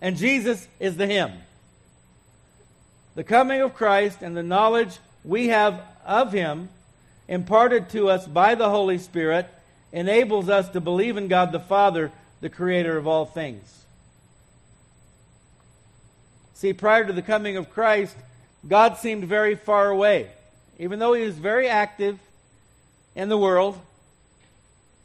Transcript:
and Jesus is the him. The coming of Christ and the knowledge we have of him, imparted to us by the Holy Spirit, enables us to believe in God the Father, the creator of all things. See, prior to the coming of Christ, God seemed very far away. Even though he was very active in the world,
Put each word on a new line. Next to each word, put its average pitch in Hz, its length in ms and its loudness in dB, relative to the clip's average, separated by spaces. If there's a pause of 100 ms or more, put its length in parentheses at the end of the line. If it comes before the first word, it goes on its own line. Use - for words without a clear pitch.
and 180 160 -4
Jesus 233 500 -2 (120)
is 185 180 -4
the 196 100 -2
him. 190 240 -2 (1800)
The 156 80 -10
coming 262 380 2
of 262 140 -2
Christ 202 460 0
and 170 140 -10
the 170 80 -6
knowledge 214 560 0 (240)
we 233 260 -2
have 208 320 0 (240)
of 220 260 0
him, 175 380 -6 (580)
imparted 202 640 2
to 208 200 0
us 185 160 0
by 175 300 4
the 226 140 0
Holy 196 280 0
Spirit, 170 500 -2 (440)
enables 202 560 0
us 196 220 0
to 185 120 -6
believe 190 360 -2
in 202 100 -6
God 180 240 2
the 165 80 -6
Father, 190 520 2 (280)
the 160 100 -10
creator 175 480 -2
of 151 100 -4
all 160 180 0
things. 135 600 -14 (2750)
See, 190 200 -2
prior 214 320 2
to 196 80 -6
the 180 80 -4
coming 208 360 -4
of 180 120 -10
Christ, 214 460 0 (520)
God 220 300 4
seemed 214 280 -6
very 208 300 0
far 202 340 2
away. 196 420 2 (480)
Even 180 200 -8
though 233 140 2
he 233 100 0
was 202 140 -6
very 220 300 -2
active 208 500 -2 (1000)
in 196 140 -6
the 214 80 2
world, 190 420 2 (1300)